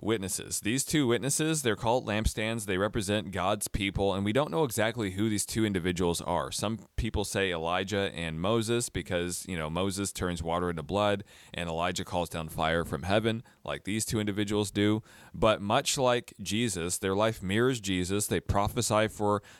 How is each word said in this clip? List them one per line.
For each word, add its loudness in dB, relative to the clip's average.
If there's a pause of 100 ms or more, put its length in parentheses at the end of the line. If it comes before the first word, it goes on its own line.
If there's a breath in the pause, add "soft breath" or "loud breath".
witnesses. -2
These 0
two 2
witnesses, 2
they're 2
called 0
lampstands. -2
They 0
represent 0
God's 0
people, 0
and 0
we 0
don't 0
know 0
exactly 0
who 0
these 0
two 0
individuals 2
are. -2
Some -4 (180)
people 0
say 0
Elijah 0
and -4
Moses 2
because, -2
you -4
know, -2
Moses -2
turns -2
water 0
into -4
blood, 0 (300 loud breath)
and -4
Elijah -2
calls -2
down -6
fire 0
from -6
heaven, 0 (220 soft breath)
like -6
these -2
two -2
individuals 0
do. 4 (320 loud breath)
But 4
much 0
like 0
Jesus, -2
their 0
life 2
mirrors 2
Jesus. 0
They 0
prophesy 2
for 0 (180 loud breath)